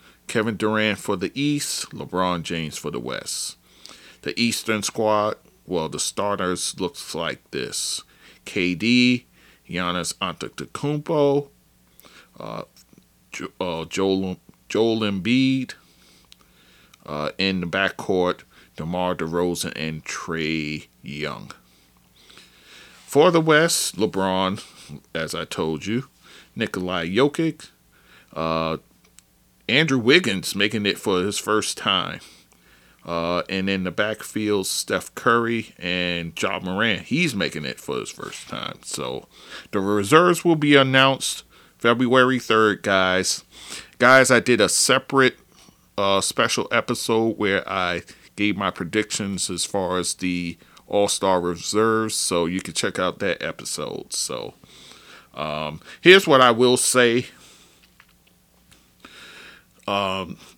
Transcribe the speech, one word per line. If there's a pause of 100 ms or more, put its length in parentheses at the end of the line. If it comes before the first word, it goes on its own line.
(260)
Kevin
Durant
for
the
East,
LeBron
James
for
the
West. (640)
The
Eastern
squad, (300)
well,
the
starters
looks
like
this. (420)
K
D, (420)
Giannis
Antetokounmpo, (920)
uh, (680)
Jo-,
uh,
Joel, (320)
Joel
Embiid, (1300)
uh,
in
the
backcourt, (360)
DeMar
DeRozan
and
Trae (160)
Young. (1500)
For
the
West,
LeBron, (520)
as
I
told
you, (460)
Nikolai
Jokic, (640)
uh, (920)
Andrew
Wiggins
making
it
for
his
first
time. (840)
Uh,
and
in
the
backfield,
Steph
Curry
and
Ja
Morant.
He's
making
it
for
his
first
time.
So (460)
the
reserves
will
be
announced (340)
February
third,
guys. (560)
Guys,
I
did
a
separate, (580)
uh,
special
episode
where
I (340)
gave
my
predictions
as
far
as
the (280)
All-Star
reserves,
so
you
can
check
out
that
episode.
So, (800)
um, (220)
here's
what
I
will
say, (2500)
um, (220)